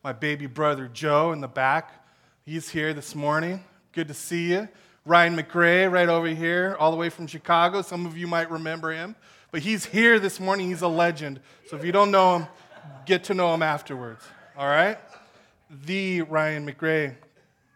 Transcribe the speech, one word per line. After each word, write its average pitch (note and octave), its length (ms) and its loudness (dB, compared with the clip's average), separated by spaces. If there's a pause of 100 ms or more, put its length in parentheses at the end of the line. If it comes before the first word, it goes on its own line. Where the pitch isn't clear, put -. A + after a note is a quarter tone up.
my C#3 80 -6
baby D3 340 -6
brother C3+ 440 -2
Joe D3+ 420 2
in D#3 80 -6
the C#3 80 -8
back. C3 580 -2 (400)
He's D#3 220 -10
here D#3 260 -2
this D3 220 -12
morning. D#3 480 -2 (300)
Good E3 160 -6
to D3 40 -12
see E3+ 380 -4
you. G3+ 160 -2 (380)
Ryan E3+ 320 6
McRae, F3 520 4
right F3+ 200 4
over E3 180 2
here, E3+ 500 -2
all D#3+ 140 4
the D#3+ 60 0
way E3+ 100 -2
from E3 180 -10
Chicago. E3+ 560 2
Some F3 240 -8
of E3 120 -10
you F3 100 -8
might E3 240 -2
remember D#3+ 400 -6
him, E3+ 240 -10 (360)
but D#3+ 100 -6
he's G3+ 240 -4
here A3+ 340 4
this G3 220 -4
morning. F#3+ 260 -2
He's F3 140 -6
a F3 80 0
legend. D#3 500 -2 (300)
So D#3+ 80 -12
if C#3+ 80 -8
you F3 80 -2
don't G3+ 180 4
know F#3 280 6
him, D#3+ 80 -8 (580)
get F3+ 180 2
to G#3 100 -2
know F3+ 200 2
him E3 80 0
afterwards, C3+ 600 -4 (360)
all C#3 100 -4
right? F3 300 4 (880)
The F#3 380 -2
Ryan D#3 460 -2
McRae. D#3 460 -2 (600)